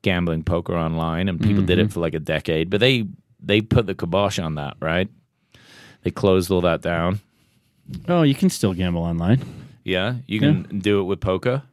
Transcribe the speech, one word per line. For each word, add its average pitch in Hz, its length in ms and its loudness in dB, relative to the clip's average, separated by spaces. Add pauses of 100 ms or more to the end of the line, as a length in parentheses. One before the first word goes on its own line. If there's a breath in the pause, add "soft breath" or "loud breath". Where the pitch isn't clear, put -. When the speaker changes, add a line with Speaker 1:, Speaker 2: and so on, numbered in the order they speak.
Speaker 1:
gambling 87 420 0
poker 87 320 -2
online, 82 520 -2
and 85 120 -4
people 101 240 2
did 90 160 4
it 107 60 4
Speaker 2:
Mm-hmm. 104 60 -4
Speaker 1:
for, 90 60 -6
like, 80 160 -2
a 78 60 -4
decade, 80 500 -2
but 104 80 0
they, 120 300 2 (320)
they 104 200 2
put 107 280 2
the 95 80 -4
kibosh 92 420 0
on 80 160 -4
that, 71 260 -8
right? 85 280 0 (960 loud breath)
They 85 80 -2
closed 95 400 2
all 90 80 2
that 82 220 0
down. 87 360 -2 (880)
Speaker 2:
Oh, 175 160 2
you 139 140 4
can 190 120 2
still 104 260 0
gamble 87 280 -2
online. 85 380 2 (420 loud breath)
Speaker 1:
Yeah? 95 340 -2 (120)
You 107 120 -2
Speaker 2:
Yeah. 143 220 2
Speaker 1:
can - 160 -8
do 101 220 2
it 95 40 -2
with 95 140 -2
poker? 123 540 -2